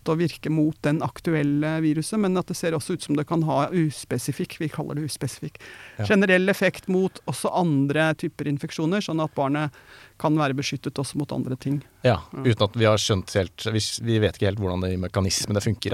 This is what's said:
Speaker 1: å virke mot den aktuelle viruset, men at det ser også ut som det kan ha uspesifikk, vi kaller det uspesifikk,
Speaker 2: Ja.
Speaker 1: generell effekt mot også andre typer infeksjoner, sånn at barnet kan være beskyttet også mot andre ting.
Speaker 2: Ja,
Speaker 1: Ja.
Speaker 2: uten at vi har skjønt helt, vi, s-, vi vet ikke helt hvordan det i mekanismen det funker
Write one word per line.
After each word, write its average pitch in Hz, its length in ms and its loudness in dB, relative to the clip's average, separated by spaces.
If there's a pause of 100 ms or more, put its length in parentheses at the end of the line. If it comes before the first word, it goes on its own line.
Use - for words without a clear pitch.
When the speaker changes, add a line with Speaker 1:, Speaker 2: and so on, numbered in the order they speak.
Speaker 1:
å 160 120 2
virke 165 340 -2
mot 156 320 2
den 151 200 2
aktuelle 151 800 0
viruset, 156 380 0
men 185 180 2
at 185 80 -2
det 180 100 -6
ser 170 160 -2
også 160 220 -2
ut - 80 -6
som 143 140 0
det 151 100 -2
kan 165 160 0
ha 147 260 2
uspesifikk, - 920 -4
vi 151 80 -2
kaller 147 260 -6
det 151 160 -4
uspesifikk, - 460 -8 (420)
Speaker 2:
Ja. 107 80 -2
Speaker 1:
generell 196 420 6
effekt - 400 0
mot 185 380 0
også - 260 -4
andre 151 640 2
typer 156 320 -6
infeksjoner, 160 560 -2
sånn 160 200 -2
at 156 120 -4
barnet 143 360 0 (480)
kan 156 180 2
være 143 180 2
beskyttet 139 440 -4
også - 180 -6
mot 143 160 -4
andre 127 240 -2
ting. 139 260 -2 (220)
Speaker 2:
Ja, 123 160 4 (120)
Speaker 1:
Ja. - 120 -10
Speaker 2:
uten 113 180 4
at 101 120 2
vi 110 100 2
har 107 120 6
skjønt 101 380 0
helt, 92 220 0 (160)
vi, 110 80 0
s-, - 200 -4
vi 113 200 2
vet 101 180 2
ikke 104 80 2
helt 98 120 0
hvordan 90 240 -2
det 92 100 0
i 92 40 -2
mekanismen 92 580 0
det 101 100 2
funker 101 300 0